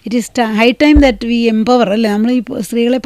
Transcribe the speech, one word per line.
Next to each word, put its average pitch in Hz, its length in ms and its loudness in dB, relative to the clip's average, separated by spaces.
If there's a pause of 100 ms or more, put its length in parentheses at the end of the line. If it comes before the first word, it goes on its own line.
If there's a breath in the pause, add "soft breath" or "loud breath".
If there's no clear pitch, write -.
it 220 80 -4
is 233 80 -2
ti-, 220 380 -2
high 240 100 4
time 294 300 4
that 254 220 0
we 233 320 0
empower, 233 320 2
അല്ലേ? 214 220 0
നമ്മൾ 214 200 0
ഈ 254 100 0
പ-, 240 200 -10
സ്ത്രീകളെ 233 460 -2